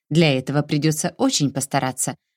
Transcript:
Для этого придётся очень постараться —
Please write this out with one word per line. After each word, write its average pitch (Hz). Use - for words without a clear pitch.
Для 151
этого 139
придётся 156
очень 165
постараться — 131